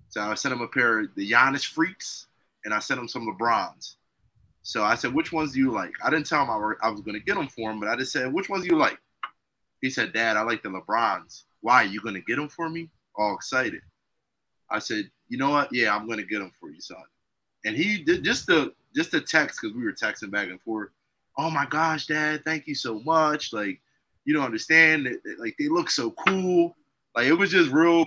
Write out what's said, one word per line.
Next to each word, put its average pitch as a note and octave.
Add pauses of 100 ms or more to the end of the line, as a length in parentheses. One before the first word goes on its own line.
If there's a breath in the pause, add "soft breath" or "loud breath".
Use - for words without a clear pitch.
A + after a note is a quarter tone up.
So -
I G#2+
sent C3
him A#2+
a A2+
pair A#2
of G#2
the G2+
Giannis C3+
Freaks, - (360)
and G#2+
I G#2+
sent B2+
him A#2
some A#2
LeBrons. G#2 (640)
So A2
I A2
said, A#2+
"Which D#3+
ones D#3
do C3
you C3
like?" F#2+
I A#2
didn't D3+
tell D3+
him B2+
I A2+
were, G#2+
I A2
was G#2
gonna G#2+
get G3
'em C#3+
for A2
him, A2
but G#2
I A#2
just C3
said, C3
"Which F#3+
ones F#3+
do F3+
you E3
like?" B2+ (840)
He C3
said, A#2
"Dad, A2
I A2
like A2+
the G#2
LeBrons." F#2+ (160)
"Why? A#2
You G2
gonna G2+
get A#2+
'em D3+
for E3
me?" E3 (260)
All G#2
excited. B2 (880)
I G#2+
said, G#2+ (160)
"You B2
know C#3
what? C#3+
Yeah, A2+
I'm G#2+
gonna G#2+
get G2+
'em F#2
for E2
you, C#2+
son." - (600)
And G#2+
he F#3+
did D#3
just G#3
the, D#3+ (220)
just D#3+
the D#3+
text, D3
'cause G#2+
we A#2+
were G#2+
texting G#2
back G2
and F#2
forth. G#2+ (440)
"Oh D#3
my D3
gosh, D#3
Dad, D3+
thank D#3
you D3
so A2+
much. D3+
Like, G#2 (420)
you C#3+
don't C#3+
understand D#3
that, -
that, G#2
like, A#2
they D3
look E3
so A#2+
cool." F3+ (380)
Like, A#2+
it D3
was F#3
just E3+
real E3